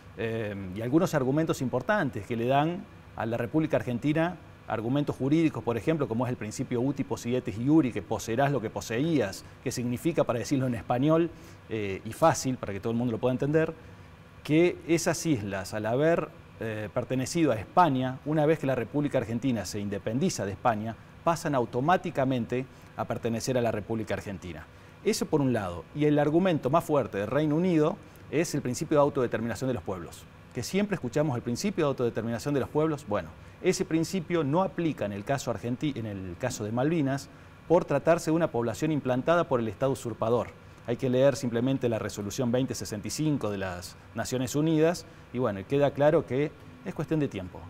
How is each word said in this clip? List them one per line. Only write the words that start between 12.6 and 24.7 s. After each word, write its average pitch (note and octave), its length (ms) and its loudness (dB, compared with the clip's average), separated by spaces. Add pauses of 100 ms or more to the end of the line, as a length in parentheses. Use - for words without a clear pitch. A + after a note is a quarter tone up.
que F#2+ 60 -6
todo A#2 100 -2
el A#2 80 0
mundo B2 140 0
lo G#2+ 60 -2
pueda B2+ 140 0
entender, D#3 420 2 (680)
que E3 360 4 (100)
esas E3 380 0
islas, G2+ 480 -2
al G#2+ 100 -4
haber, D3+ 440 2 (320)
eh, G#2+ 340 -6
pertenecido C3 580 2
a A2+ 40 2
España, C3 680 2
una D3+ 220 2
vez D#3 120 4
que C#3+ 80 -4
la C3 80 2
República C3+ 440 0
Argentina A#2 480 0
se G#2 140 -6
independiza A2 640 -2
de G2+ 60 -4
España, A2 440 0 (280)
pasan D#3+ 300 0
automáticamente C3 1080 0 (320)
a A2+ 80 -4
pertenecer A#2 540 -2
a - 20 4
la A2+ 120 2
República G#2+ 420 -4
Argentina. F#2+ 520 -8 (380)